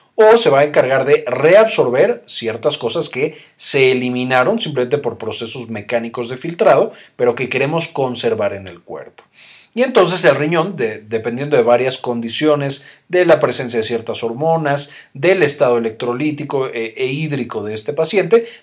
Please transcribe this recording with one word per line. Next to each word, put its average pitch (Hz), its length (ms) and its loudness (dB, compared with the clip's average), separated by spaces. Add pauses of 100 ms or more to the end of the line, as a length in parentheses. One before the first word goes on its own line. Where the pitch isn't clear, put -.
(160)
o 220 220 8
se 226 120 4
va 139 120 4
a 151 40 6
encargar 135 400 2
de 143 220 2
reabsorber 160 960 4
ciertas 113 540 -4
cosas 127 300 -4
que 131 280 -4 (180)
se 131 360 2
eliminaron 127 680 0
simplemente 123 380 -2
por 110 220 -6
procesos 113 500 -10
mecánicos 113 600 -6
de 127 80 -8
filtrado, 170 560 2 (220)
pero 120 200 0
que 127 140 -6
queremos 143 380 -2
conservar 113 680 -2
en 95 140 -12
el 85 140 -20
cuerpo. - 420 -16 (520)
Y 233 80 2
entonces 185 420 2
el 143 100 6
riñón, 165 420 -2
de-, 110 200 -4
dependiendo 117 580 -4
de 123 60 6
varias 123 380 2
condiciones, 139 880 -2 (200)
de 180 160 2
la 160 160 6
presencia 123 380 -2
de 110 80 -2
ciertas 113 380 -6
hormonas, 143 680 -2 (220)
del 170 300 2
estado 131 340 2
electrolítico, 131 880 -4
eh, 117 320 -8
e 127 80 -2
hídrico 135 580 -6
de 107 120 -6
este - 180 -8
paciente, 180 540 0 (160)